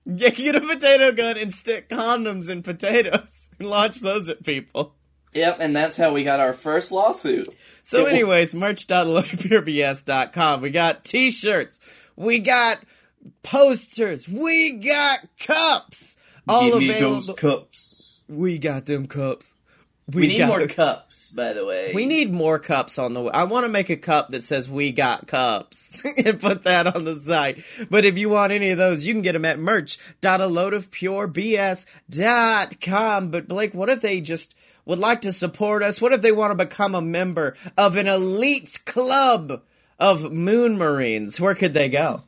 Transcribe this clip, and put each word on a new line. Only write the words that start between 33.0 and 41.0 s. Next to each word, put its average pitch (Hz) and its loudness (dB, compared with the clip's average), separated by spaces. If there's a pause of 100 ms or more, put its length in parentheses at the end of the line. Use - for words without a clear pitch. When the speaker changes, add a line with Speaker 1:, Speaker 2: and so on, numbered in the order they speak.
Speaker 1:
But 170 -6
Blake, 208 -4
what 190 -2
if 254 0
they 196 -2
just 160 -8 (300)
would 175 -2
like 233 2
to 196 -6
support 208 -2
us? 208 -2
What 247 4
if 226 2
they 220 6
wanna 208 2
become 190 -2
a 175 -2
member 165 -2 (200)
of 196 4
an 196 0
elite 196 0
club 247 2 (380)
of 160 2
Moon 214 2
Marines? 127 -2